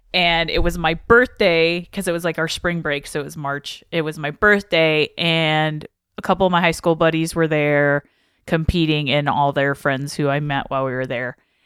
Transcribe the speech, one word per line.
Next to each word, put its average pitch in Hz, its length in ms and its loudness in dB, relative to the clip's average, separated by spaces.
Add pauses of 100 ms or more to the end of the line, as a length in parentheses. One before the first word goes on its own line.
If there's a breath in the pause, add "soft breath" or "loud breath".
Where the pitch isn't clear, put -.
(120)
And 170 380 0
it 170 140 0
was 170 120 0
my 165 180 0
birthday, 175 1000 2
'cause 190 160 -6
it 175 40 0
was, 170 120 -4
like, 165 140 -4
our 160 100 -2
spring 170 340 -4
break, 143 240 -4
so - 140 -6
it 139 40 -6
was 151 120 -14
March. 143 560 -8
It 165 100 0
was 151 160 -8
my 147 140 -6
birthday, 160 840 2
and 156 680 0 (320)
a - 40 -12
couple 190 240 2
of 180 40 2
my 175 100 2
high 170 120 2
school 165 240 0
buddies 160 380 0
were 165 140 2
there 147 540 2 (440)
competing, 156 640 0
and 143 180 0
all 143 240 2
their 139 240 0
friends 139 380 -4
who 147 140 0
I 143 120 0
met 147 300 -4
while 135 140 -2
we 131 80 -4
were 131 140 -4
there. 123 300 -6 (300 soft breath)